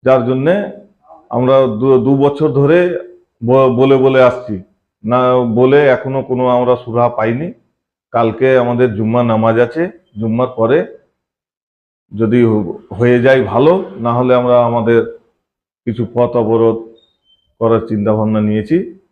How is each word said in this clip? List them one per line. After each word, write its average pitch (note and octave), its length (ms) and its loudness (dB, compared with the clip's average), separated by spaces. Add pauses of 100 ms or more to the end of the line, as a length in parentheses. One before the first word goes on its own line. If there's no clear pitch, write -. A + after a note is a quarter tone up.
যার C3 220 2
জন্যে C3 280 -2 (760)
আমরা B2+ 260 0 (220)
দু, B2+ 100 -2 (100)
দু B2 200 0
বছর C#3+ 320 0
ধরে C#3+ 300 2 (600)
ব-, C3 360 2
বলে C3+ 200 4
বলে C3 240 2
আসছি, A#2+ 340 0 (480)
না A#2+ 160 -2 (360)
বলে C3 320 4
এখনো C3 360 -2
কোনো B2+ 260 -4
আমরা B2 260 2
সুরাহা A#2+ 420 -2
পাইনি। A#2 300 -4 (680)
কালকে A#2 340 0 (100)
আমাদের A#2+ 380 0
জুম্মা A2+ 280 -2
নামাজ A2+ 360 0
আছে, B2 240 0 (340)
জুম্মার A2+ 400 -4
পরে A2+ 200 0 (1300)
যদি A2 320 0
হ-, G#2+ 320 0 (200)
হয়ে A#2+ 240 2
যায় C3 240 2
ভালো, A#2+ 300 2 (260)
না A#2 140 -4
হলে B2 220 0
আমরা B2 300 2
আমাদের A#2 360 0 (880)
কিছু A#2 160 -6 (100)
পথ A#2+ 220 0
অবরোধ A2+ 420 0 (840)
করার A2+ 260 0
চিন্তাভাবনা G#2+ 540 -2
নিয়েছি। G#2+ 360 -2 (340)